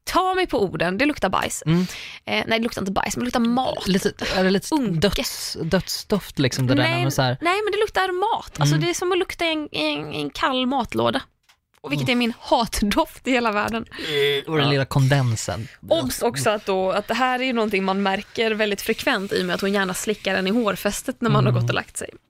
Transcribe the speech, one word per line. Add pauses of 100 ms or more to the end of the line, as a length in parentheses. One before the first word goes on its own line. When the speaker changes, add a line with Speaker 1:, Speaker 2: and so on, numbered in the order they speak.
Speaker 1:
Ta
mig
på
orden,
det
luktar
bajs.
Speaker 2:
Mm. (460)
Speaker 1:
Eh,
nej,
det
luktar
inte
bajs,
men
det
luktar
mat.
Speaker 2:
Lite, (260)
är
det
lite
Speaker 1:
Unket.
Speaker 2:
döds-,
dödsdoft
liksom,
det
där
Speaker 1:
Nej,
Speaker 2:
när
man
så
här
Speaker 1:
nej,
men
det
luktar
mat.
Alltså,
Speaker 2:
Mm.
Speaker 1:
det
är
som
att
lukta
i
en,
en,
en
kall
matlåda. (600)
Och
vilket
Speaker 2:
Mm.
Speaker 1:
är
min
hatdoft
i
hela
världen. (640)
Speaker 2:
Och
den
Speaker 1:
Ja.
Speaker 2:
lilla
kondensen. (220)
Speaker 1:
Obs
också
att,
då,
att
det
här
är
ju
någonting
man
märker
väldigt
frekvent
i
och
med
att
hon
gärna
slickar
en
i
hårfästet
när
man
Speaker 2:
Mm.
Speaker 1:
har
gått
och
lagt
sig. (200)